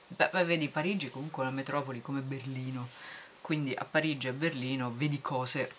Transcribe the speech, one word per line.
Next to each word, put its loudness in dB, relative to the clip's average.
beh, 4
beh, 4
vedi, 4
Parigi 0
è -4
comunque -4
una 0
metropoli -2
come -2
Berlino, -4
quindi 0
a -4
Parigi 2
e 0
a -2
Berlino 0
vedi 0
cose 0